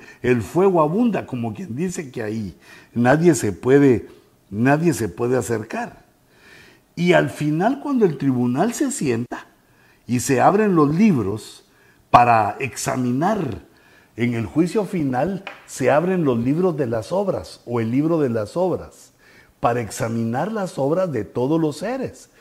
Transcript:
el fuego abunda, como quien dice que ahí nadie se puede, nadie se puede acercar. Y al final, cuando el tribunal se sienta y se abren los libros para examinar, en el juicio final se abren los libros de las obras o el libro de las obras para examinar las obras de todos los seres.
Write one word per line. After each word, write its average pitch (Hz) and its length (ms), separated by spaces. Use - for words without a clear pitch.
el 123 200
fuego 175 400
abunda, 180 440
como 117 280
quien 113 200
dice 175 360
que 123 120
ahí 107 340
nadie 147 400
se 104 180
puede, 131 560
nadie 143 420
se 110 160
puede 120 300
acercar. 120 680
Y 175 200
al 151 160
final, 170 500
cuando 262 240
el 156 140
tribunal 131 560
se 277 160
sienta 123 560
y 120 140
se 123 200
abren 190 360
los 147 180
libros 127 720
para 117 500
examinar, 127 1080
en 120 160
el 113 140
juicio 180 380
final 160 600
se 123 240
abren 175 340
los 123 140
libros 151 380
de 143 100
las 113 260
obras 175 540
o 120 140
el 113 100
libro 156 280
de 139 120
las 110 260
obras 147 560
para 120 200
examinar 117 720
las 196 260
obras 160 340
de 107 120
todos 139 360
los 151 180
seres. 240 520